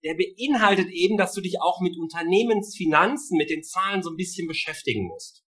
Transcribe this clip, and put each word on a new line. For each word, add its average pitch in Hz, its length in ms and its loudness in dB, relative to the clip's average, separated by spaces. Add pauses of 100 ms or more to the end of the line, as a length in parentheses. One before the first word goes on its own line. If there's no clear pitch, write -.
der 160 120 -4
beinhaltet 202 760 0
eben, 185 280 2
dass 185 160 0
du 196 80 -6
dich 180 180 -4
auch 180 200 0
mit 170 180 -2
Unternehmensfinanzen, 180 1400 2
mit 151 140 2
den 156 120 -4
Zahlen 190 400 -2
so 170 80 -6
ein 160 60 -8
bisschen 170 320 -6
beschäftigen 139 580 -4
musst. - 480 -14